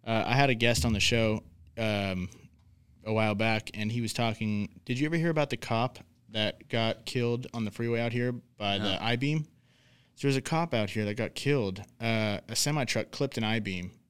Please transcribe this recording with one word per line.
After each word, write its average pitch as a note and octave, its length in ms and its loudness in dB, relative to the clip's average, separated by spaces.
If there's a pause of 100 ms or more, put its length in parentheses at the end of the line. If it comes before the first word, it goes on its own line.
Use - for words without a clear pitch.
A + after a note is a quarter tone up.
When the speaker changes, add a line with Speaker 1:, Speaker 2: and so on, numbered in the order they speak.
Speaker 1:
Uh, A2 220 2
I A#2+ 80 2
had C#3 160 6
a B2 40 4
guest A#2 300 4
on A#2 80 2
the G2+ 80 2
show, A2 420 2 (340)
um, G2 540 -2 (720)
a A2 80 -2
while A2 220 2
back, A2 400 0
and G#2+ 180 -4
he A#2+ 80 -2
was A2+ 120 -4
talking, G#2+ 720 -2
did B2+ 140 -4
you D3 80 0
ever E3 100 0
hear E3 140 2
about D#3 200 2
the - 60 -2
cop A#2+ 420 0 (320)
that - 380 -2
got A2+ 380 0
killed A#2+ 480 -2
on A2+ 100 -4
the G#2 60 -4
freeway A#2 300 -2
out A#2 120 -2
here B2 200 0 (240)
by G2+ 220 0
Speaker 2:
No. G2 60 -2
Speaker 1:
the G2 180 0
I-beam? C#3 440 0 (680)
So - 120 -4
there's C#3 100 4
a C3 60 0
cop D#3+ 320 0
out G#2+ 160 0
here G#2+ 140 -2
that G#2 100 -2
got A2 200 -4
killed. G#2 480 0 (180)
Uh, A2 480 0
a A#2 80 -4
semi D3 280 0
truck - 260 -2
clipped - 280 -2
an A2+ 60 0
I-beam G2 480 -2 (180)